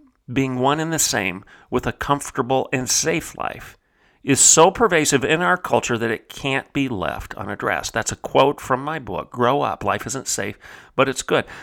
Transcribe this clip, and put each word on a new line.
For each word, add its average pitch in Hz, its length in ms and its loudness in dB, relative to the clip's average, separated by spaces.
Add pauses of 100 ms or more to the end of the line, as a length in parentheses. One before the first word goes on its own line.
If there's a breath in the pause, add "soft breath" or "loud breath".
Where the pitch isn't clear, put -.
(300)
being 127 260 0
one 135 240 2
and 160 120 -2
the 156 60 -2
same 98 480 -2 (240 soft breath)
with 120 160 0
a 120 60 -4
comfortable 131 840 -2
and 127 160 -2
safe - 480 -2
life, - 360 -8 (500)
is 135 160 4
so 170 300 8
pervasive 156 540 2
in 160 160 2
our 180 160 2
culture 120 400 0
that 113 140 0
it - 180 -6
can't - 440 -4
be 139 160 0
left 92 460 -4
unaddressed. 98 600 -4
That's 113 180 -2
a 113 40 -6
quote 139 440 2
from 131 220 -2
my 156 160 -6
book, 104 320 -8
Grow 127 320 2
Up. - 220 -4
Life 101 220 -2
isn't 113 200 -8
safe, 101 320 -6 (380 loud breath)
but 135 120 4
it's 127 140 -4
good. - 240 0 (160 loud breath)